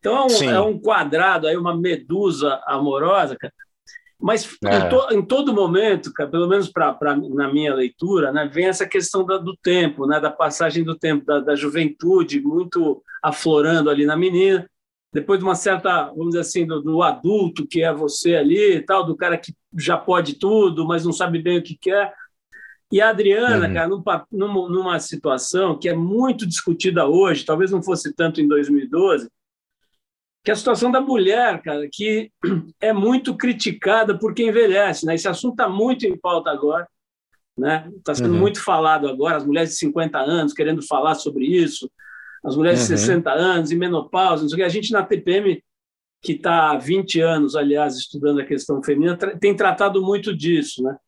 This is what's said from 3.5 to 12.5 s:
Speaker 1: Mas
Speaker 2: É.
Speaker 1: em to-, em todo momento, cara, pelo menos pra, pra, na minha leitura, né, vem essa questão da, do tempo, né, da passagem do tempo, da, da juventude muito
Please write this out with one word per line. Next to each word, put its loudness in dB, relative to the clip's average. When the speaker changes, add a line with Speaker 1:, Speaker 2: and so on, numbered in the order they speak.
Speaker 1:
Mas -2
Speaker 2:
É. 2
Speaker 1:
em 2
to-, 4
em 2
todo 0
momento, 0
cara, -6
pelo 0
menos 2
pra, 0
pra, -2
na -2
minha 0
leitura, 0
né, -2
vem 0
essa -2
questão -2
da, -2
do -8
tempo, 0
né, 2
da 0
passagem -2
do -6
tempo, 0
da, 2
da 0
juventude 0
muito -2